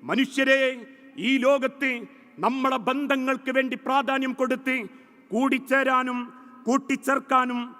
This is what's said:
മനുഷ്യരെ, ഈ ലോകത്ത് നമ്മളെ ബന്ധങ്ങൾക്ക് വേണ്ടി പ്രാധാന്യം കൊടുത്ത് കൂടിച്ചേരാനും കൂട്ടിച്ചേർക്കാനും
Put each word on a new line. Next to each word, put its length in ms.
മനുഷ്യരെ, 500
ഈ 20
ലോകത്ത് 440
നമ്മളെ 340
ബന്ധങ്ങൾക്ക് 680
വേണ്ടി 280
പ്രാധാന്യം 540
കൊടുത്ത് 360
കൂടിച്ചേരാനും 840
കൂട്ടിച്ചേർക്കാനും 920